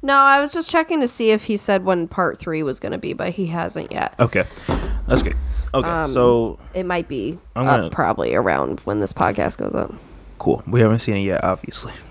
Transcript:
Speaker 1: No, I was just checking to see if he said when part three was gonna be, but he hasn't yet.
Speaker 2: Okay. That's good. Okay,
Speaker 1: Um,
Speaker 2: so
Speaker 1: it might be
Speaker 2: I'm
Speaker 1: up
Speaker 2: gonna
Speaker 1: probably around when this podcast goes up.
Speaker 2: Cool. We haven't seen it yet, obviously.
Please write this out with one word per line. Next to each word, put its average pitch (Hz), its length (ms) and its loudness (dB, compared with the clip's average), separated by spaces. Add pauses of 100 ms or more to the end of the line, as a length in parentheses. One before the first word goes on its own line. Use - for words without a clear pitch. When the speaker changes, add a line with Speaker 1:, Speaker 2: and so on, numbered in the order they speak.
Speaker 1:
No, 277 120 2
I 277 260 8
was 294 120 -2
just 330 180 -4
checking 320 300 2
to 247 80 2
see 226 220 2
if 214 140 4
he 214 120 -2
said 196 280 2
when 180 240 2
part - 300 -2
three 156 240 -4
was 139 180 -4
gonna - 180 -6
be, - 140 -6
but - 180 -4
he 175 160 -4
hasn't 165 460 -6
yet. - 280 -4
Speaker 2:
Okay. 110 240 2 (600)
That's 135 160 2
good. - 140 -2 (380)
Okay, 135 140 0
Speaker 1:
Um, 160 220 -2
Speaker 2:
so 123 480 2 (160)
Speaker 1:
it 185 100 -4
might 175 240 -4
be 139 300 -6 (160)
Speaker 2:
I'm 123 120 -2
Speaker 1:
up 139 120 4
Speaker 2:
gonna 85 120 -2
Speaker 1:
probably 78 440 0
around 76 500 0
when 104 160 -2
this 95 120 -2
podcast 90 460 -2
goes - 160 -6
up. - 180 -4 (460)
Speaker 2:
Cool. - 280 0
We 120 140 2
haven't 113 200 4
seen 107 160 -2
it 98 40 -2
yet, 95 240 0
obviously. - 480 -4 (180)